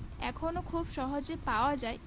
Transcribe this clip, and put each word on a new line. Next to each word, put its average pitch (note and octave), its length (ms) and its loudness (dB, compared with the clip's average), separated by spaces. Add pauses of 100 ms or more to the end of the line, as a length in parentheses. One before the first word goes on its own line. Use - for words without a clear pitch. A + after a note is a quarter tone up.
(200)
এখনও B3 420 0
খুব E4+ 300 0
সহজে C#4+ 440 0 (100)
পাওয়া B3+ 300 4
যায়। A#3 320 0